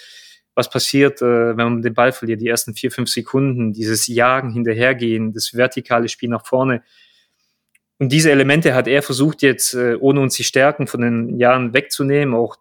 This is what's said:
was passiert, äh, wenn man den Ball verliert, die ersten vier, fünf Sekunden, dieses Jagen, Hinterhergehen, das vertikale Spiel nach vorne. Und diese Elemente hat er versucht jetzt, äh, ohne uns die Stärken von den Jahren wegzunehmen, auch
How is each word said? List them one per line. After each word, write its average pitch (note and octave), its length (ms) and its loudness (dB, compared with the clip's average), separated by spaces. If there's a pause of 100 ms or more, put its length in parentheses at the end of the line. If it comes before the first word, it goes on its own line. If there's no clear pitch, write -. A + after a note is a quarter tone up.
(540)
was B2 140 -2
passiert, C#3 540 0
äh, A#2 340 2
wenn A#2 80 0
man A#2 180 -2
den A#2 120 -4
Ball B2 180 2
verliert, A2+ 280 -6
die A2+ 80 -2
ersten A#2 260 -4
vier, B2+ 160 -4
fünf B2 180 -4
Sekunden, B2 640 -2
dieses A2 340 -2
Jagen, B2 440 0
Hinterhergehen, A#2 800 0
das A2 220 -8
vertikale A#2+ 560 0
Spiel - 180 -8
nach A#2 180 -4
vorne. B2+ 360 0 (1160)
Und C3+ 120 -2
diese D#3 200 4
Elemente C#3 440 4
hat B2+ 120 0
er C#3 160 2
versucht C#3+ 380 -2
jetzt, C3 320 2
äh, B2 260 -2
ohne C#3 220 2
uns C3+ 140 0
die A#2 100 -6
Stärken C#3+ 440 0
von B2+ 120 -6
den A#2 380 -2
Jahren B2 340 2
wegzunehmen, C#3 640 0
auch A#2 260 -2